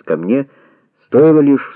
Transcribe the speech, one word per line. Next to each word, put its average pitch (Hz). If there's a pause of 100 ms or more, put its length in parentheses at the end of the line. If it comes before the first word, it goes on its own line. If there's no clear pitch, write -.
ко 82
мне, 117 (580)
стоило 156
лишь 143